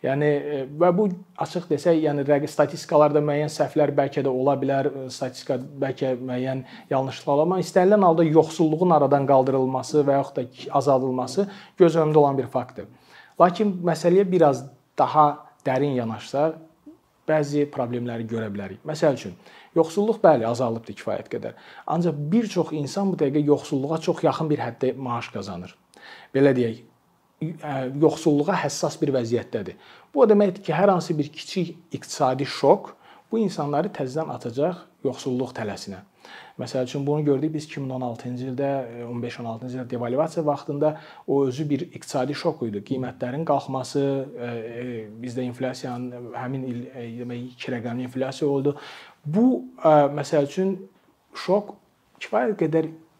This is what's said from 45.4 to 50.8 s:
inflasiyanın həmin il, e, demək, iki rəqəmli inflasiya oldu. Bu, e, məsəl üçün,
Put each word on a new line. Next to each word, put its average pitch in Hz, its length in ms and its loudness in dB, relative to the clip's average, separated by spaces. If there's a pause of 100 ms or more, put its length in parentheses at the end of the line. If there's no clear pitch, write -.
inflasiyanın 123 880 -8
həmin 131 320 -6
il, 120 140 -8 (100)
e, 123 120 -12 (180)
demək, 123 320 -10
iki - 180 -10
rəqəmli 120 320 -6
inflasiya 131 460 -4
oldu. 139 240 0 (500)
Bu, 190 220 4 (340)
e, 156 120 6 (260)
məsəl 143 320 0
üçün, 190 240 0 (580)